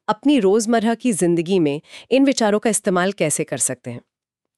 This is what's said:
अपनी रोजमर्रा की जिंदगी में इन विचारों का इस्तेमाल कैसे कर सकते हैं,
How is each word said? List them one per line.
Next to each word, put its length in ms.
अपनी 320
रोजमर्रा 560
की 180
जिंदगी 460
में 220
इन 140
विचारों 340
का 100
इस्तेमाल 420
कैसे 320
कर 140
सकते 340
हैं, 100